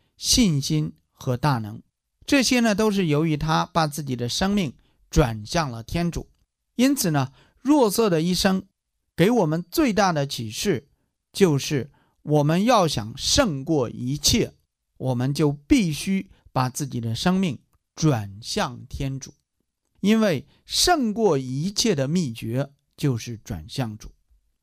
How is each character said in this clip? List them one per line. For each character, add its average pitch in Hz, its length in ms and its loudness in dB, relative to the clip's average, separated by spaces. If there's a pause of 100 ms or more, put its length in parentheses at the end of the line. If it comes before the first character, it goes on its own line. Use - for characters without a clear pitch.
(160)
信 180 440 2
心 156 320 -2 (200)
和 123 240 -6
大 135 220 0
能。 110 240 -10 (420)
这 285 180 4
些 247 180 2
呢， 226 140 2
都 220 160 2
是 196 160 0
由 147 180 2
于 156 120 0
他 160 300 0
把 160 200 0
自 147 160 -8
己 135 140 -6
的 120 120 -4
生 190 220 -2
命 190 240 -2 (360)
转 113 360 2
向 156 240 -2
了 113 120 -10
天 170 280 -2
主。 - 180 -8 (460)
因 269 200 4
此 196 160 0
呢， 135 220 0 (280)
若 262 300 4
瑟 220 200 2
的 160 100 2
一 175 140 0
生 190 320 0 (480)
给 175 160 4
我 226 160 2
们 160 240 -2
最 285 220 2
大 190 200 2
的 143 140 -2
启 117 240 -8
示， 143 380 -4 (440)
就 160 260 4
是 135 320 -4 (320)
我 147 200 2
们 165 220 2
要 214 240 4
想 117 280 -6
胜 160 480 0
过 143 240 0
一 123 300 -6
切， - 360 0 (420)
我 127 180 -4
们 127 180 -2
就 147 200 2
必 180 400 2
须 190 380 -4 (220)
把 127 160 0
自 139 180 -6
己 127 140 -8
的 113 140 -4
生 180 240 2
命 185 220 -2 (340)
转 107 480 -2
向 123 460 -6
天 135 320 -6
主。 - 120 -18 (680)
因 220 200 4
为 180 260 0 (180)
胜 269 500 2
过 196 240 2
一 135 340 -4
切 208 220 0
的 135 120 0
秘 156 260 0
诀 117 380 -6 (260)
就 139 200 0
是 113 220 -10
转 80 300 -12
向 113 280 -8
主。 - 140 -20 (520)